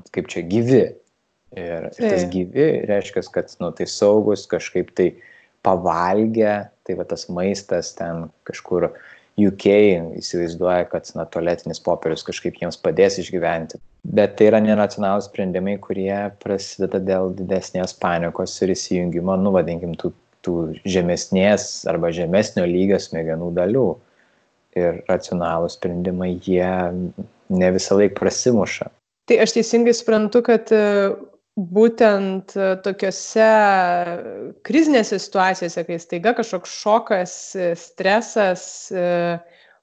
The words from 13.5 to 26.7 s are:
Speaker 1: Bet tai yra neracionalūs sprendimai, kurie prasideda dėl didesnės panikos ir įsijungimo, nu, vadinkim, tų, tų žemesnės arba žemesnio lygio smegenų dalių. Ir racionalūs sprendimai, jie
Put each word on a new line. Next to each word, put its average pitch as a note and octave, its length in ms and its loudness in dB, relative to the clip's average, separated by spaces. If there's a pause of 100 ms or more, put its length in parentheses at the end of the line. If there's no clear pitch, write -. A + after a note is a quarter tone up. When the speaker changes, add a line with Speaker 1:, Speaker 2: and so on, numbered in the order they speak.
Speaker 1:
Bet G2+ 360 0
tai G#2+ 100 8
yra G#2+ 120 6
neracionalūs G#2 680 0
sprendimai, F#2+ 480 -4
kurie G2 380 -4 (240)
prasideda G2 600 -4
dėl F#2+ 360 0
didesnės F#2 560 -4
panikos E2+ 640 -4
ir F#2 140 2
įsijungimo, F2 640 -2
nu, G2 160 0
vadinkim, E2+ 400 0
tų, E2 160 -8 (360)
tų F2+ 100 -2 (340)
žemesnės F#2 960 0
arba E3+ 320 -2
žemesnio F2+ 480 0
lygio F#2 320 2
smegenų E2 560 -6
dalių. G2 320 0 (920)
Ir F2 280 0
racionalūs E2+ 720 -2
sprendimai, F2+ 540 -4 (100)
jie F2+ 320 0 (800)